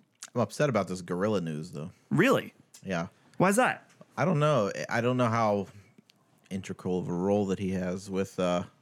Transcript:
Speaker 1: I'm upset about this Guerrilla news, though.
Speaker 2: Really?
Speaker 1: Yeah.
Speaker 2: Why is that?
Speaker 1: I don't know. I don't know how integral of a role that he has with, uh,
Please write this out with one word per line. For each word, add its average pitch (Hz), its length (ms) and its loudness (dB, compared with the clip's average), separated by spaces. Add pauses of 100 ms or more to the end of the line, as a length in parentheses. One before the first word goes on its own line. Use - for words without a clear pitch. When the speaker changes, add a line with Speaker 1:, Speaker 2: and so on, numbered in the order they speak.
(340)
Speaker 1:
I'm 120 80 0
upset 143 280 0
about 101 180 2
this 90 160 -6
Guerrilla 90 380 0
news, 80 300 -6
though. 73 200 -10 (180)
Speaker 2:
Really? 143 460 2 (280)
Speaker 1:
Yeah. 90 240 -4 (300)
Speaker 2:
Why 180 120 4
is 202 80 0
that? 240 300 0 (300)
Speaker 1:
I 135 80 0
don't 160 140 2
know. 139 320 4 (180)
I 113 120 0
don't 123 160 2
know 123 100 4
how 107 400 2 (840)
integral 92 500 -4
of 90 100 -4
a 87 40 -2
role 98 340 2
that 92 120 -2
he 95 120 -2
has 92 380 -4
with, 95 300 -4
uh, 90 240 2 (180)